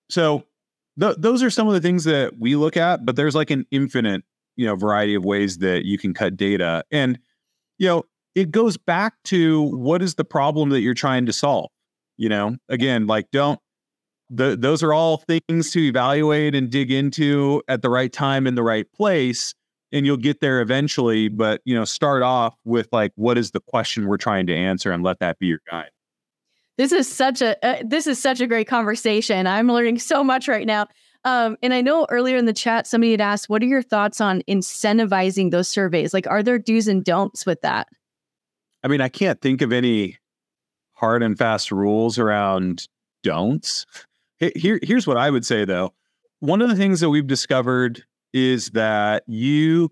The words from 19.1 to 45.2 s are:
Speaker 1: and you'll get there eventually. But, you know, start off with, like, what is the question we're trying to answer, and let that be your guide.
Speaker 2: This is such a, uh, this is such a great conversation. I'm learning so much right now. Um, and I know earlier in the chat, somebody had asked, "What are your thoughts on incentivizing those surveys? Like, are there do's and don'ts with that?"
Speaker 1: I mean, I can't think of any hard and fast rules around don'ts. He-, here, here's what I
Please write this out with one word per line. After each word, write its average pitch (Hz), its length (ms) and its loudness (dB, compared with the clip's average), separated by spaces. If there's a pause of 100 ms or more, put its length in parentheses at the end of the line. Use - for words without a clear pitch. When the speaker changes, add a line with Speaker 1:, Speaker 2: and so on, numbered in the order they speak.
Speaker 1:
and 143 140 0
you'll 139 120 2
get 139 220 -2
there 131 220 2
eventually. 117 680 0
But, 107 360 -2
you 127 80 -2
know, 113 120 0
start 139 360 0
off 123 420 0
with, 117 280 -2
like, 107 240 0
what 120 240 0
is 113 120 -4
the 95 100 -6
question 113 440 -4
we're 98 120 0
trying 95 300 -2
to 85 80 0
answer, 92 360 -2
and 87 120 -2
let 92 160 -2
that 87 200 -4
be 92 80 -2
your 80 220 -2
guide. 80 200 -10 (880)
Speaker 2:
This 269 160 0
is 277 140 2
such 262 340 -2
a, 226 220 -2
uh, 240 220 -2
this 294 220 -2
is 262 120 -2
such 262 220 0
a 247 60 -2
great 226 200 0
conversation. 220 800 0
I'm 208 220 2
learning 240 320 2
so 285 240 0
much 262 240 0
right 226 180 -2
now. 214 220 0 (380)
Um, 233 360 0
and 254 120 0
I 247 80 0
know 294 280 2
earlier 254 280 0
in 240 80 2
the 220 80 2
chat, 226 340 -2
somebody 226 240 4
had 214 100 2
asked, 208 280 -2
"What 214 120 0
are 247 60 0
your 262 160 2
thoughts 208 360 0
on 190 280 0
incentivizing 190 1040 0
those 175 160 2
surveys? 170 460 0
Like, 190 120 0
are 208 160 0
there 247 160 2
do's 220 300 0
and 190 160 2
don'ts 190 420 -2
with 170 160 -2
that?" 131 280 -4 (920)
Speaker 1:
I 131 40 -2
mean, 139 140 2
I 127 80 0
can't 185 320 -2
think 131 200 0
of 120 100 0
any 117 460 0 (760)
hard 117 280 0
and 107 160 0
fast 113 340 0
rules 107 460 0
around 98 680 0 (340)
don'ts. 98 640 -2 (540)
He-, 170 160 -2
here, 185 260 0
here's 208 240 0
what 131 120 0
I 135 120 2